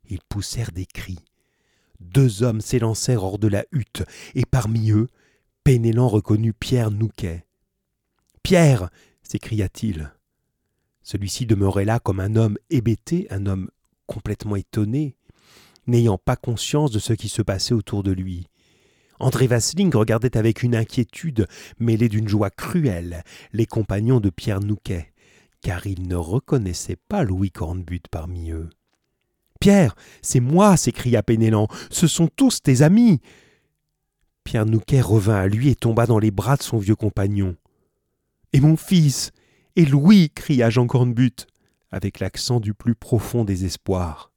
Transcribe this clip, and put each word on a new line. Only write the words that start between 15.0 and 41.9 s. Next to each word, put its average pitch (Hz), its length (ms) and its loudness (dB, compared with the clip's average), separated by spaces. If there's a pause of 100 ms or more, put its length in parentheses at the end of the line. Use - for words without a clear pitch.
n'ayant 117 300 2
pas 127 200 -4
conscience 143 540 -2
de 107 80 -2
ce - 140 -4
qui 107 160 -4
se - 140 -6
passait 98 320 -2
autour 101 280 -4
de 95 100 -2
lui. 92 340 -6 (720)
André 131 300 0
Vasling 156 440 0
regardait 113 440 0
avec 113 260 0
une 120 140 0
inquiétude 113 720 -4 (320)
mêlée 113 280 2
d'une 107 200 -2
joie 101 220 0
cruelle 87 760 -4 (280)
les 110 140 0
compagnons 113 540 0
de 101 100 0
Pierre 98 300 -6
Nouquet, 101 520 -6 (480)
car - 260 -6
il 92 200 -8
ne 90 80 -4
reconnaissait 90 840 -4 (100)
pas 202 160 -2
Louis 95 260 -2
Cornbutte 87 580 -8
parmi 82 440 -10
eux. « 82 180 -10 (880)
Pierre, 196 360 4 (260)
c'est - 180 0
moi ! » 175 380 4
s'écria 120 440 0
Penellan. « 110 440 2 (240)
Ce - 160 0
sont 165 220 2
tous - 340 0
tes 131 200 4
amis ! » 196 380 6 (1200)
Pierre 110 220 0
Nouquet 113 340 2
revint 107 340 2
à 98 140 2
lui 117 200 2
et 120 60 4
tomba 113 320 0
dans 110 140 2
les 110 100 2
bras 104 260 0
de - 60 -6
son 117 160 -4
vieux 101 160 2
compagnon. « 98 600 -2 (960)
Et 139 80 4
mon 156 160 6
fils ! 156 560 0 (420)
Et 170 100 6
Louis ! » 151 500 6
cria 120 360 2
Jean 123 160 2
Cornbutte, 123 600 0 (420)